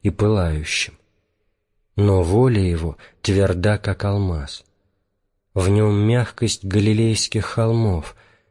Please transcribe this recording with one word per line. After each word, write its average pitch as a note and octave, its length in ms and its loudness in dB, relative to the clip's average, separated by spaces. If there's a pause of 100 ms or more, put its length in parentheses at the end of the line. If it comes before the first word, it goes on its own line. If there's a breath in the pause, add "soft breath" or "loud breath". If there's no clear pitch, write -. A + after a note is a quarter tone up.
и G#2 60 2
пылающим. F2+ 920 -2 (960)
Но G2+ 260 4
воля G#2+ 400 2
его E2 360 -2 (240 loud breath)
тверда, G2 560 0
как - 260 -6
алмаз. F#2+ 640 -4 (880)
В F#2+ 160 0
нём G#2 260 2
мягкость A2 720 0
галилейских G#2+ 800 0
холмов, A2+ 680 0 (380 soft breath)